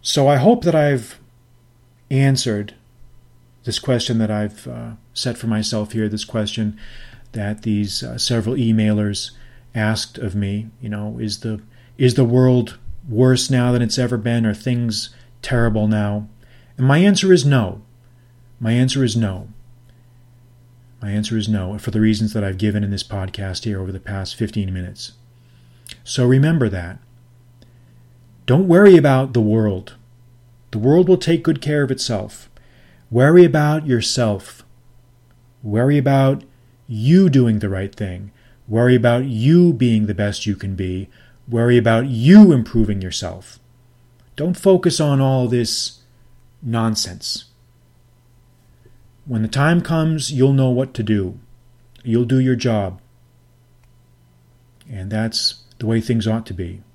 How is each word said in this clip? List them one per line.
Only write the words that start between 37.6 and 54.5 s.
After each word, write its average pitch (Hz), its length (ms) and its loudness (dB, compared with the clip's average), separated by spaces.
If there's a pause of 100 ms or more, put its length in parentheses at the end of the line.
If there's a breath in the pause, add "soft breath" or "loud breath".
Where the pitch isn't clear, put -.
right 98 260 -6
thing. 95 380 -10 (340 soft breath)
Worry 120 280 2
about 120 300 2
you 147 480 4
being 113 340 2
the 101 80 -4
best 101 320 -4
you 101 100 -4
can 98 180 -8
be. 92 340 -8 (400 soft breath)
Worry 117 300 4
about 117 280 2
you 160 460 6
improving 110 500 0
yourself. 92 560 -12 (760)
Don't 170 200 -4
focus 185 440 2
on 143 200 2
all 131 280 2
this - 480 -4 (640)
nonsense. 113 840 -6 (1800 soft breath)
When 117 160 -2
the 110 60 -2
time 156 320 2
comes, 160 520 -2
you'll 135 200 4
know 131 180 2
what 131 240 -2
to - 80 -6
do. 104 360 -2 (640)
You'll 120 220 0
do 131 140 0
your 127 180 2
job. 104 440 -2 (1900)